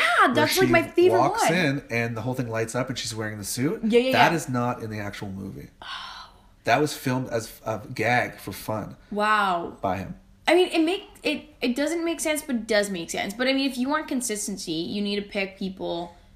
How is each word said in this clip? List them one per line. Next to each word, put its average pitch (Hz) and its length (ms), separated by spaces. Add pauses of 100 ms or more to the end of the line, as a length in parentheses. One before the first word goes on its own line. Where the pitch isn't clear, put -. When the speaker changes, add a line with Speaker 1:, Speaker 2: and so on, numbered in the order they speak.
(260)
Speaker 1:
where 247 80
Speaker 2:
that's, 302 220
like, 370 100
Speaker 1:
she 330 60
Speaker 2:
my 330 100
favorite 359 360
Speaker 1:
walks 427 260
Speaker 2:
one. - 100
Speaker 1:
in 143 360
and 117 260
the 110 60
whole 127 120
thing 120 140
lights 113 280
up 123 120
and 123 100
she's 113 160
wearing 107 240
the 101 60
suit. 151 400
Speaker 2:
Yeah, 233 160
yeah, 262 120
Speaker 1:
That 156 200
Speaker 2:
yeah. 165 40
Speaker 1:
is 151 120
not 123 340
in 110 80
the 107 100
actual 101 300
movie. 95 380 (140)
Speaker 2:
Oh. - 480 (340)
Speaker 1:
That 139 160
was 151 160
filmed 127 320
as - 380
a 110 140 (120)
gag 110 440
for - 160
fun. 107 440 (140)
Speaker 2:
Wow. 202 720
Speaker 1:
By 95 160
him. - 160 (340)
Speaker 2:
I 320 60
mean, 359 140
it 339 160
make, 359 200 (180)
it, 294 220 (180)
it 247 140
doesn't 311 280
make 330 160
sense, 302 220
but 247 140
it 220 100
does 208 240
make 165 200
sense. 185 220
But, 247 160
I 269 60
mean, 269 160
if 240 80
you 254 100
want 311 200
consistency, 208 640
you 180 280
need 202 160
to 202 60
pick 190 360
people 175 560 (220)